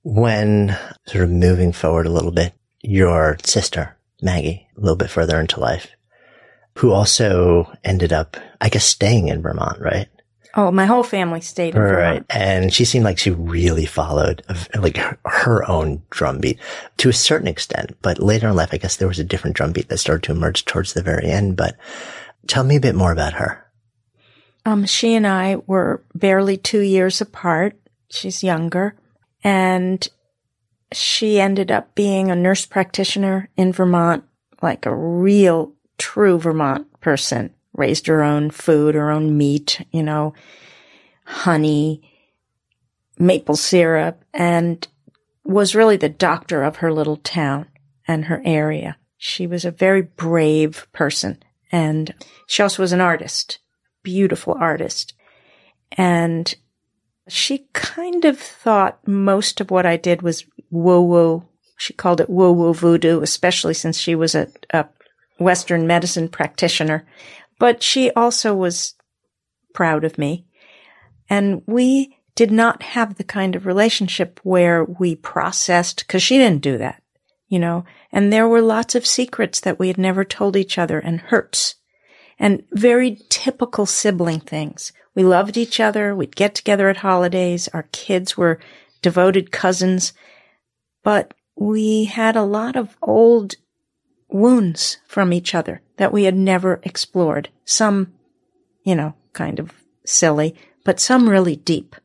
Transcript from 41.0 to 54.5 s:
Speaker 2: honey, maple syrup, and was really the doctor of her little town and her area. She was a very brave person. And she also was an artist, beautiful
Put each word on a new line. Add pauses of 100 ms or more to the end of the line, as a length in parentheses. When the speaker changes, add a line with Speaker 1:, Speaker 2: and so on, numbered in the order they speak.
Speaker 2:
honey, (1160)
maple
syrup,
and (600)
was
really
the
doctor
of
her
little
town (380)
and
her
area. (180)
She
was
a
very
brave
person. (300)
And (320)
she
also
was
an
artist, (440)
beautiful